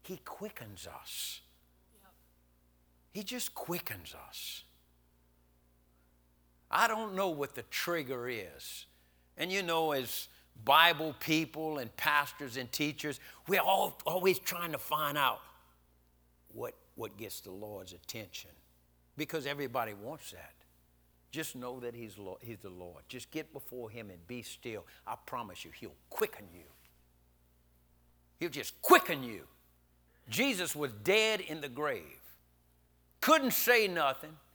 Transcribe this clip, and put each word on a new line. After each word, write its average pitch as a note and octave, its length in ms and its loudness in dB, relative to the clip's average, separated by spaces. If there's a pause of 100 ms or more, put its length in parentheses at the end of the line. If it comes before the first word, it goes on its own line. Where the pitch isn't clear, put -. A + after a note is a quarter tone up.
He F#3 200 -8
quickens - 640 -12
us. - 540 -8 (1700)
He G#3 120 -6
just A#3+ 300 -6
quickens G#2+ 640 -6 (140)
us. - 340 -10 (2000)
I G#3+ 160 6
don't A3 260 0
know F#3+ 140 2
what C#3+ 280 -2
the A#2 80 -8
trigger C3 640 -2
is. F#2 560 -8 (520)
And E3+ 140 -2
you G3 100 0
know, E3 300 2
as C3 380 -2 (340)
Bible D#3 560 8
people D#3 600 0
and A#2 180 -8
pastors C#3+ 580 2
and B2 160 -4
teachers, D3 480 -2 (300)
we're F#3 100 6
all, F#3+ 460 4
always F3+ 340 4
trying F3 320 -4
to D3 60 -4
find D3+ 400 0
out C3 240 4 (1120)
what, A#2 200 -8 (220)
what G2+ 220 -8
gets G#2+ 240 -10
the G2+ 100 -14
Lord's G2 400 -10
attention, - 600 -12 (680)
because D3 280 -4
everybody C3 480 -2
wants A#2 380 -12
that. - 220 -18 (760)
Just D3+ 280 -6
know B2 240 -8
that A#2+ 120 -6
he's A2 240 -12
Lo-, F#2+ 240 -10
he's A2+ 180 -10
the G2+ 100 -14
Lord. F2+ 400 -14
Just - 220 -12
get D#3 200 -8
before B2+ 380 -12
him G#2+ 200 -12
and F2 180 -18
be B2 140 -8
still. A2 440 -10 (200)
I A2+ 100 -6 (100)
promise A2 400 -8
you, - 120 -14
he'll - 140 -12 (180)
quicken - 440 -4
you. F2 100 -18 (1800)
He'll E3+ 100 -2
just C3 320 -6
quicken F3 420 8
you. A2+ 180 -8 (880)
Jesus F3+ 440 2
was D3 180 -2 (120)
dead G#3+ 380 4
in D#3 180 -6
the C#3+ 80 -8
grave. C3 340 -2 (1160)
Couldn't C#4 320 8
say A3+ 380 6
nothing. D#3 480 0 (180)